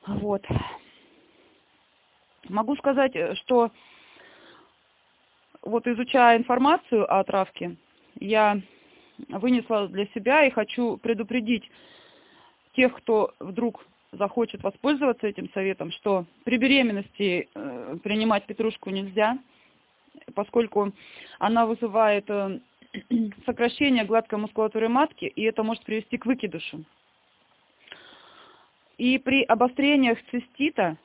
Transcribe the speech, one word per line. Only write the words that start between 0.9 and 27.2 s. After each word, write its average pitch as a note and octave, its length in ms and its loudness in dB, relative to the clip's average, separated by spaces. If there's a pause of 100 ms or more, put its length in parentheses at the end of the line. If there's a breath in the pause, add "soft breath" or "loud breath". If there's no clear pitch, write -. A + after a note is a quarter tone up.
Могу G3+ 280 -2
сказать, C4+ 400 0
э, E3+ 200 -4
что A#3 360 2 (1900 loud breath)
вот A3+ 260 -4
изучая A#3+ 500 4
информацию B3 760 2
о G3 100 4
травке, F#3+ 520 -4 (440)
я G#3 420 2 (680 soft breath)
вынесла A3 580 0
для F#3+ 200 -4
себя C4 380 2
и C4+ 60 4
хочу A3+ 460 -2
предупредить A3+ 720 -4 (1040 soft breath)
тех, B3+ 220 2
кто - 440 0
вдруг G#3+ 460 -6 (260)
захочет G3+ 520 -4
воспользоваться B3+ 640 -2
этим F#3 260 -8
советом, F#3+ 380 -4
что F#3+ 340 -2 (180)
при A#3+ 140 0
беременности, G#3+ 960 0
э, - 500 -12
принимать G#3+ 420 0
петрушку - 440 -6
нельзя, G3 480 0 (1000 soft breath)
поскольку G#3 560 0 (480 loud breath)
она A3+ 260 4
вызывает, G#3+ 640 0
э, G3 300 -4 (320)
<clears throat> - 540 -4
сокращение A#3+ 580 2
гладкой A3 360 0
мускулатуры A3 500 -2
матки, C4+ 360 0
и - 180 -6
это A3 200 0
может A3 220 -6
привести A3 320 -6
к - 80 -8
выкидышу. E3+ 580 -6 (2250 loud breath)